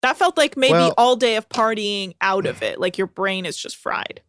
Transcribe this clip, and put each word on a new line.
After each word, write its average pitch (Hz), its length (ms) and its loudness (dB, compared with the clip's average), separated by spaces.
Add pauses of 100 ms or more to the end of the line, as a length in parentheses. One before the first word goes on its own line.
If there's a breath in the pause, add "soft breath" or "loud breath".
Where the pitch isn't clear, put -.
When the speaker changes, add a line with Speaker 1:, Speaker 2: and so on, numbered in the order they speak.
Speaker 1:
That 262 160 0
felt 370 200 2
like 294 200 2
maybe 262 160 4
Speaker 2:
Well 170 240 4
Speaker 1:
all 247 180 6
day 226 220 0
of 220 100 -6
partying 208 720 -2
out 190 260 0
of 127 160 -6
it. 104 180 -4
Like, 180 180 -4
your 190 100 -4
brain 190 380 -4
is 151 120 -8
just - 200 -12
fried. - 520 -8